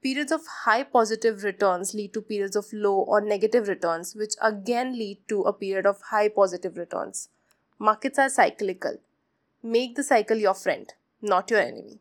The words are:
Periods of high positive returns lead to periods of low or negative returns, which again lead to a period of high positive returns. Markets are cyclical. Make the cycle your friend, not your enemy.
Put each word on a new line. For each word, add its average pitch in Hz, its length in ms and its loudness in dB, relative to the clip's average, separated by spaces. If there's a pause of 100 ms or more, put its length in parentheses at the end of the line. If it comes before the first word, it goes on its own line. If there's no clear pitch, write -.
Periods 277 300 -4
of 311 140 -4 (180)
high 233 180 4
positive 220 600 2
returns 190 520 0
lead 208 200 -6
to 214 80 -6
periods 202 340 -4
of 208 160 -4
low 208 220 0
or 208 260 2
negative 208 480 0
returns, 170 460 -4
which 214 260 -6
again 233 520 -2
lead 214 260 -8 (100)
to 202 140 -2
a 202 100 2
period 190 340 -2
of 196 140 2 (100)
high 214 180 2
positive 185 480 0
returns. - 520 -8 (500)
Markets 214 400 0
are 269 100 4
cyclical. - 720 0 (640)
Make 233 340 0
the 285 80 -4
cycle 220 320 2
your 196 180 2
friend, - 380 -6 (280)
not 190 300 0
your 214 100 4
enemy. 117 400 -6